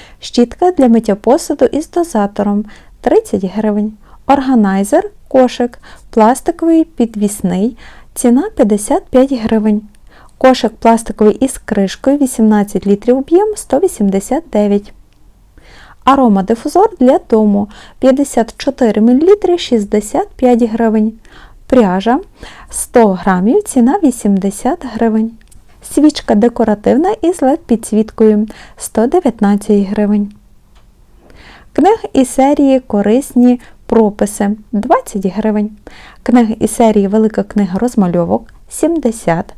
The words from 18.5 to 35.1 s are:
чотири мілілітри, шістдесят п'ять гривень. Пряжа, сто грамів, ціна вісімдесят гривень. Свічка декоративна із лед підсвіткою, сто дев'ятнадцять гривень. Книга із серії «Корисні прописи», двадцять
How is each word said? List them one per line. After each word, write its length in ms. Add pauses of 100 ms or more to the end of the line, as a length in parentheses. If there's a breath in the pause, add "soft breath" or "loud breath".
чотири 460
мілілітри, 560
шістдесят 680
п'ять 340
гривень. 500 (540 soft breath)
Пряжа, 540 (500 loud breath)
сто 380
грамів, 540
ціна 400
вісімдесят 760 (160)
гривень. 360 (600 soft breath)
Свічка 420
декоративна 800 (100)
із 200
лед 180
підсвіткою, 880 (280 loud breath)
сто 300
дев'ятнадцять 800
гривень. 460 (1400 soft breath)
Книга 400
із 180
серії 500
«Корисні 800 (260 loud breath)
прописи», 640 (220)
двадцять 540